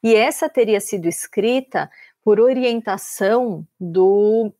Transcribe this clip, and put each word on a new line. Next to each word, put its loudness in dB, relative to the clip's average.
e 4
essa 2
teria 0
sido -6
escrita -4
por 2
orientação -2
do 2